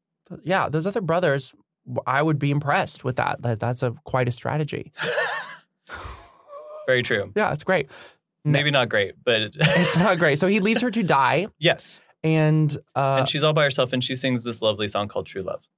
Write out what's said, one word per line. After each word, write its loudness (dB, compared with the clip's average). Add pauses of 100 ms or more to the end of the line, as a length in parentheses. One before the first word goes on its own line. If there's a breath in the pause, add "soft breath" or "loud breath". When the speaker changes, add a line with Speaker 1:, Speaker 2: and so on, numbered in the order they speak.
(440)
Speaker 1:
Yeah, 0
those -2
other -2
brothers, 0 (320)
w-, -6
I 2
would 2
be 0
impressed 0
with -4
that. -2
That, -2
that's -2
a, 0 (140)
quite 0
a 0
strategy. -6
<laughs> -12 (1900 loud breath)
Speaker 2:
Very 2
true. -2
Speaker 1:
Yeah, 0
it's -6
great. 0 (560 loud breath)
Speaker 2:
Maybe 2
not 2
great, 0 (100)
but 2
<laughs> -4
Speaker 1:
It's 4
not 4
great. 2
So 2
he 2
leaves 2
her -2
to 0
die. 2 (120)
Speaker 2:
Yes. 0 (240 soft breath)
Speaker 1:
And, 4 (200)
uh, 0
Speaker 2:
And 0
she's -2
all 4
by 4
herself, 0
and 0
she -4
sings -2
this -6
lovely 0
song -4
called -6
True -8
Love. -10 (100)